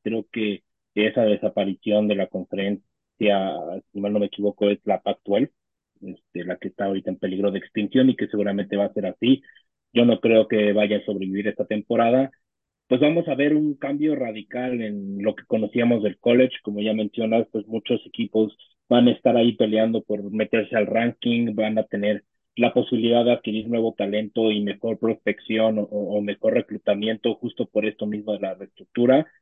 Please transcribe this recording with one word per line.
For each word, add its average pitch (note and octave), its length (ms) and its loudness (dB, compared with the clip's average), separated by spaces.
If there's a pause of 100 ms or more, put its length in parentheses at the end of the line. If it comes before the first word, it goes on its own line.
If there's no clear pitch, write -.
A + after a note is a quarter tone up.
creo A2 300 -4
que G#2 320 -4 (320)
esa G#2+ 260 2
desaparición G#2 880 0
de G#2 80 0
la F#2+ 100 -2
conferencia, G2 560 -6 (1080)
si G2+ 80 -10
mal G2+ 120 -2
no G#2 60 0
me G2+ 80 0
equivoco, G2+ 420 -2
es G2+ 160 0
la G2 160 0
Pac-twelve, G2+ 500 -2 (520)
este, F2+ 420 -14
la F2+ 120 -6
que - 120 -10
está G2+ 180 -6
ahorita F#2+ 240 -4
en F#2 80 -8
peligro G2 320 -2
de F#2+ 80 -2
extinción B2+ 520 0
y A#2+ 60 0
que G2+ 100 -4
seguramente G2+ 500 -4
va G2+ 100 2
a - 60 -8
ser G2 140 -6
así. B3+ 360 0 (500)
Yo A#2+ 120 4
no A#2 160 4
creo A2 280 4
que G#2 240 2
vaya G#2 260 2
a - 60 -12
sobrevivir G2 440 -4
esta - 160 -4
temporada. A#2 640 0 (580)
Pues B2 120 2
vamos D#3+ 280 2
a C#3 60 -2
ver D3 200 2
un D3+ 200 0
cambio C#3+ 420 -2
radical B2 640 -6
en G2+ 400 -8
lo G#2+ 120 0
que - 120 -20
conocíamos A#2 560 0
del G2+ 160 -2
college. B2+ 440 4
Como G#2 180 -6
ya A2 120 0
mencionas, A2 600 0
pues G#2+ 160 -6
muchos A2+ 380 -4
equipos A2 500 -2 (320)
van A#2+ 200 6
a A2+ 40 6
estar A#2+ 240 2
ahí A#2 200 4
peleando A2 460 2
por G#2 280 -6
meterse A2 460 -2
al G#2 100 2
ranking, A#2 680 0
van A2 240 -2
a G#2+ 60 0
tener G#2 400 -2 (300)
la A#2+ 200 2
posibilidad A#2 500 2
de A#2+ 80 4
adquirir A2 360 -4
nuevo A#2 280 -2
talento G#2+ 540 0
y G#2 120 0
mejor G#2 360 -4
prospección A2 800 0
o, G#2 40 0
o, G#2 340 -4
o G#2 60 0
mejor G#2 320 -2
reclutamiento G#2+ 800 -2
justo A#2 300 -6
por G#2+ 200 -2
esto G#2+ 200 -6
mismo G#2+ 260 -4
de G2 80 -6
la F#2+ 140 -6
reestructura. B2 720 0 (160)